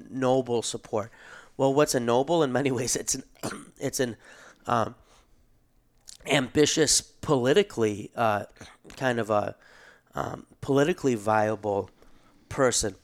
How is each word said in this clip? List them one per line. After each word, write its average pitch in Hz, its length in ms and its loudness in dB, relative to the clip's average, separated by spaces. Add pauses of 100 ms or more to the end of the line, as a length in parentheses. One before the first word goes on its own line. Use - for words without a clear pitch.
noble 127 540 0
support. - 480 -6 (460)
Well, 135 160 2
what's 147 220 4
a 131 40 2
noble? 135 440 2
In 131 80 0
many 135 200 0
<laughs> 123 80 -2
ways, - 160 -2
it's - 200 -4
an, 131 80 -10 (200)
<clears throat> - 360 -12
it's 135 220 -4
an, 117 160 -4 (500)
um, 117 280 -2 (1300)
ambitious 143 760 2
politically, 123 1160 0
uh, 107 300 0 (520)
kind 127 220 -2
of 107 100 -4
a, 104 260 0 (600)
um, - 300 -6 (160)
politically 143 540 2
viable 107 720 0 (600)
person. 117 540 0